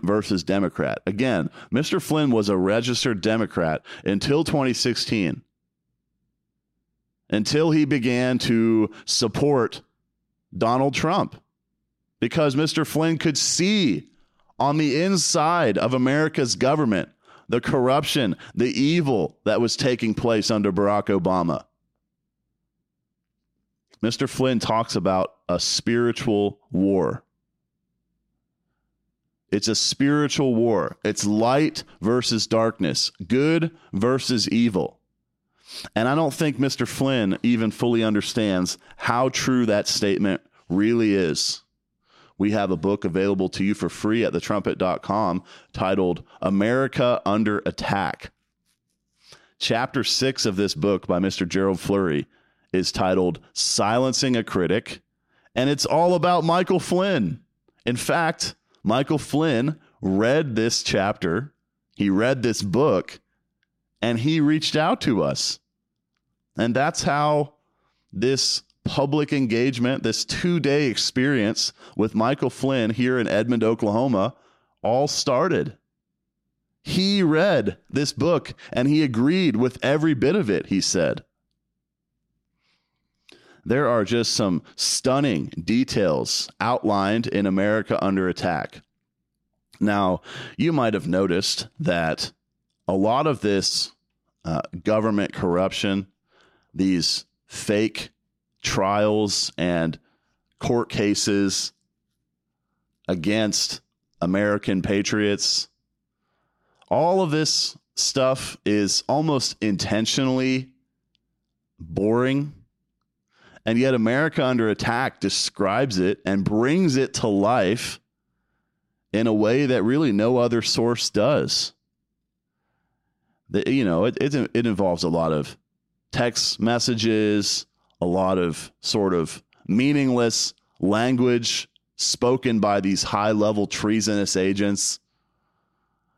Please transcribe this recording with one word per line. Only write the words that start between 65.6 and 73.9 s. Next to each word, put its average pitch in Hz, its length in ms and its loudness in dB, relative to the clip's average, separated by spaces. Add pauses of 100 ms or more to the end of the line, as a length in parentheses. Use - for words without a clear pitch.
And 117 180 0
that's 143 280 0
how 147 500 0 (600)
this 127 500 0 (200)
public 143 500 -2
engagement, 123 720 0
this 110 200 0
two-day 151 640 0
experience 123 840 -2 (220)
with 110 200 0
Michael 123 340 0
Flynn 127 420 0
here 123 280 0
in 110 80 0
Edmond, 113 360 0
Oklahoma, 110 720 0 (460)